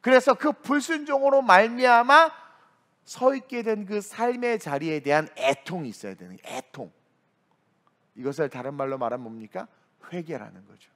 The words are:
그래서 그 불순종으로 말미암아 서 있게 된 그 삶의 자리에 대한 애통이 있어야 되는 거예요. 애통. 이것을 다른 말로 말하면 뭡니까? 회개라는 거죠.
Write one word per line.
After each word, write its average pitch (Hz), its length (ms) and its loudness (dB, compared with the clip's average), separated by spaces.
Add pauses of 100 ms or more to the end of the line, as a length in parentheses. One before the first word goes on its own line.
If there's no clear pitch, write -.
그래서 254 320 4
그 - 180 0
불순종으로 277 880 0
말미암아 240 880 6 (720)
서 262 300 0
있게 240 280 -8
된 208 220 -4
그 208 160 -6
삶의 240 580 -4
자리에 151 420 -4
대한 147 260 0 (100)
애통이 - 520 -4
있어야 98 260 -14
되는 90 220 -20
거예요. - 200 -14
애통. 220 340 -16 (1200)
이것을 139 340 -4
다른 127 260 -10
말로 135 220 -6
말하면 123 260 -6
뭡니까? 113 440 -14 (440)
회개라는 131 540 -14
거죠. - 300 -20